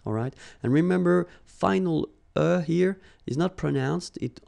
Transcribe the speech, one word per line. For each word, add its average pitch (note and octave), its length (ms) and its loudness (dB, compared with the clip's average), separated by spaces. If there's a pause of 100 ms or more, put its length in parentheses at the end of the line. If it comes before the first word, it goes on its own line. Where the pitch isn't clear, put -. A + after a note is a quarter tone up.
All G#2+ 80 -4
right? A#2 220 -4 (300)
And A#2 80 0
remember, F3 560 2 (160)
final - 640 0 (280)
E E3+ 260 2
here F3+ 360 0 (260)
is B2 120 -4
not F#3 200 -2
pronounced. C#3+ 640 -4
It - 280 -8